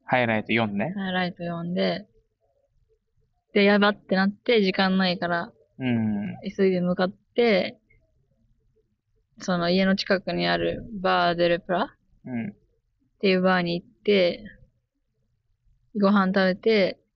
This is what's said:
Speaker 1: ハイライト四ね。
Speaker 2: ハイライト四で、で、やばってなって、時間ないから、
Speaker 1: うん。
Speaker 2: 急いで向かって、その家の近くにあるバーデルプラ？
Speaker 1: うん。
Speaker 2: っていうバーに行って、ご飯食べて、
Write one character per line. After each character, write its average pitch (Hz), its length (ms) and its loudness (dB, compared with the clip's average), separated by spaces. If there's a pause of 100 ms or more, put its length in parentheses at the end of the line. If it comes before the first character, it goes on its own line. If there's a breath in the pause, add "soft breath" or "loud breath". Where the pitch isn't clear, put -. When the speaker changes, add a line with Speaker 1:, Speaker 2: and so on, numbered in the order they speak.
Speaker 1:
ハ 127 160 0
イ 120 40 2
ラ 110 140 0
イ - 40 -6
ト - 100 -4
四 110 220 0
ね。 127 200 -4
Speaker 2:
ハ 190 140 -6
イ - 20 -6
ラ 180 160 -2
イ 175 60 -8
ト 175 100 -14
四 170 320 -8
で、 185 320 -2 (1500)
で、 202 100 4
や 202 140 6
ば 202 120 4
っ 208 60 -2
て - 200 -4
な 190 100 2
っ 202 60 0
て、 220 320 0
時 185 100 0
間 190 240 0
な 185 140 2
い 175 80 -4
か 175 80 -4
ら、 170 260 -4 (240)
Speaker 1:
う 131 80 -6
ん。 113 500 -2 (220)
Speaker 2:
急 196 80 2
い 190 60 4
で 180 100 0
向 180 140 0
か 185 100 -2
っ 185 40 -2 (260)
て、 226 420 0 (1600)
そ 180 180 -2
の 170 120 0
家 185 160 2
の 190 100 2
近 190 260 0
く 175 100 -8
に 175 160 -2
あ 175 100 0
る 170 280 -4 (160)
バ 180 320 2
ー - 20 -4
デ 170 140 2
ル 170 100 0
プ - 120 -8
ラ？ 196 240 -4 (300)
Speaker 1:
う - 40 -12
ん。 117 200 -6
Speaker 2:
っ - 40 -16 (680)
て 202 100 0
い 185 40 4
う 185 80 0
バ 185 160 2
ー 180 40 0
に 175 200 -4
行 - 20 -20
っ - 40 -20
て、 185 580 0 (1500)
ご 196 120 4
飯 196 160 2
食 190 60 -2 (120)
べ 185 100 0
て、 208 440 0 (160)